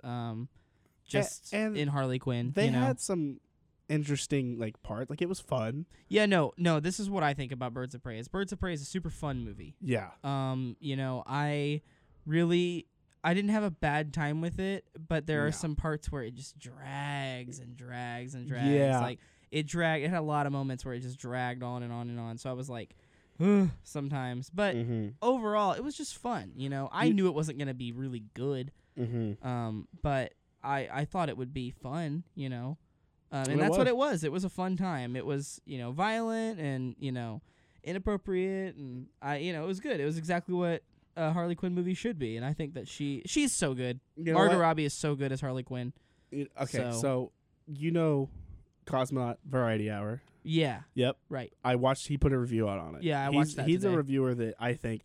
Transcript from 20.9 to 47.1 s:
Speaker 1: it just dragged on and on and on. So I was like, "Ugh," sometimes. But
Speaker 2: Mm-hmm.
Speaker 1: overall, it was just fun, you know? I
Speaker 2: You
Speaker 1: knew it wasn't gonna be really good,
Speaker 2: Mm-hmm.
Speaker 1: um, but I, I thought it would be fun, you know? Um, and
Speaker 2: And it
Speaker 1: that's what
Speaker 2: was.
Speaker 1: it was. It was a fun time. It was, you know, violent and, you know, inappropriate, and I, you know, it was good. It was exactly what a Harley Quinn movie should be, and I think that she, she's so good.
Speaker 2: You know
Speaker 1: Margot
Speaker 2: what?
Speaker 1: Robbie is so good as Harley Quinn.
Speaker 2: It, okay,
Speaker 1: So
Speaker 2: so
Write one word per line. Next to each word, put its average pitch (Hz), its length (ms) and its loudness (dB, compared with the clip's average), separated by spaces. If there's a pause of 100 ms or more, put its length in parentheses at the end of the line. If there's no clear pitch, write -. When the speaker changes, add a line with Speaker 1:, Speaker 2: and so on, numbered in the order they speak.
Speaker 1:
it 120 60 -6
just 127 180 -8
dragged 123 460 -4
on 123 180 -6
and 120 120 -6
on 120 160 -6
and 120 100 -6
on. 113 180 -8
So 131 120 -8
I 127 40 -2
was 127 160 -6
like, 117 240 -10 (460)
"Ugh," 196 300 6 (140)
sometimes. 131 640 -4
But 185 260 0
Speaker 2:
Mm-hmm. 117 320 0 (140)
Speaker 1:
overall, 214 500 4
it - 120 -2
was 285 120 -6
just - 220 -10
fun, 170 400 -4
you 135 100 -4
know? 135 240 -4
I 208 140 0
Speaker 2:
You 233 80 6
Speaker 1:
knew 190 140 6
it 170 60 2
wasn't 151 240 -2
gonna 139 160 -2
be 123 200 -6
really 123 400 -6
good, 131 400 -4 (260)
Speaker 2:
Mm-hmm. 117 480 -2
Speaker 1:
um, 113 400 -4 (140)
but 139 320 0 (280)
I, 139 300 -2
I 143 140 -2
thought 170 240 0
it 104 80 -6
would 127 160 -6
be 127 180 -6
fun, 151 540 -4 (100)
you 135 140 -4
know? 127 280 -6 (540)
Um, 143 100 -2
and 131 120 -2
Speaker 2:
And 151 60 4
it 156 40 6
Speaker 1:
that's 156 140 6
what 247 80 6
Speaker 2:
was. - 20 6
Speaker 1:
it 247 100 4
was. 254 260 2
It 147 80 0
was 180 140 -2
a 180 40 0
fun 185 280 -2
time. 139 380 -2
It 131 100 -4
was, 139 400 -4
you 139 120 -8
know, 120 140 -6
violent 226 680 0
and, 131 380 -2
you 139 140 -4
know, 117 300 -6 (420)
inappropriate, 190 920 -2
and 127 320 -10 (140)
I, 143 160 -2
you 175 160 -2
know, 156 100 -4
it 170 40 -2
was 190 120 -2
good. 226 200 -2
It 143 60 0
was 156 120 0
exactly 170 380 -2
what 175 280 0 (320)
a 156 180 2
Harley 175 220 0
Quinn 180 180 -2
movie 180 200 2
should 220 260 -2
be, 113 180 -2
and 117 80 -4
I 143 80 0
think 151 220 -4
that 120 120 -8
she, 143 380 -4
she's 285 280 2
so 143 200 2
good. 123 260 -2 (160)
Speaker 2:
You 165 100 -6
know 165 80 4
Speaker 1:
Margot 185 220 8
Speaker 2:
what? 180 60 6
Speaker 1:
Robbie 160 240 4
is 139 80 0
so 147 220 0
good 135 160 0
as 135 100 -2
Harley 131 220 -2
Quinn. 127 300 -4 (380)
Speaker 2:
It, 139 200 -4 (100)
okay, 135 160 -4
Speaker 1:
So 123 140 0
Speaker 2:
so 127 400 0 (360)